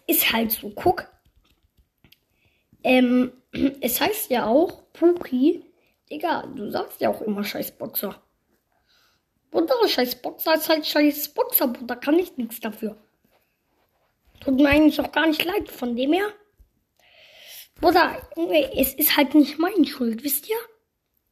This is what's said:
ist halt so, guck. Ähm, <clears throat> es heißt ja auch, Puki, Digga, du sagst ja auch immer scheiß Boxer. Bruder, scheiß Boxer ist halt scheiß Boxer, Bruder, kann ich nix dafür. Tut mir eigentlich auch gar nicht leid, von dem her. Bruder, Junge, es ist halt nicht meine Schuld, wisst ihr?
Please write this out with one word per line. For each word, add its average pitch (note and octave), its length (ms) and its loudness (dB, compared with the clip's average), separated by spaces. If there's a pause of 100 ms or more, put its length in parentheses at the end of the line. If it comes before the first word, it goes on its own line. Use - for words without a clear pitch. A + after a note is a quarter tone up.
ist D#4+ 240 0
halt A3+ 200 -2
so, - 200 -8
guck. - 360 -2 (1800)
Ähm, B3 480 2 (220)
<clears throat> C4+ 280 -2
es A#3+ 200 -2
heißt G#4 300 -2
ja A3+ 160 0
auch, C#4+ 340 2 (120)
Puki, D#4+ 680 2 (460)
Digga, D4+ 460 -4
du G3+ 160 -10
sagst - 300 -8
ja A3 80 0
auch - 120 -6
immer G3+ 220 -4
scheiß - 280 -8
Boxer. - 500 -10 (1300)
Bruder, F4 360 2
scheiß B3 280 -2
Boxer - 400 -2
ist D#4 140 -4
halt D#4 160 0
scheiß D4 440 2
Boxer, A4 380 0
Bruder, A#3+ 280 -6
kann D4+ 240 0
ich - 180 -4
nix A#3 220 -8
dafür. G#3 380 -8 (1400)
Tut C4+ 160 -2
mir C#4 140 6
eigentlich D4 300 6
auch C#4 120 -6
gar D#4 160 2
nicht D4+ 160 2
leid, F4 260 -4
von A#3+ 260 -6
dem C4+ 180 0
her. G4+ 140 0 (1500)
Bruder, E4 380 4 (180)
Junge, F4 400 0
es C4+ 180 0
ist - 240 0
halt D4 180 2
nicht D4 220 4
meine F4+ 280 2
Schuld, A#3 380 -4
wisst - 260 -6
ihr? A4 80 -2 (760)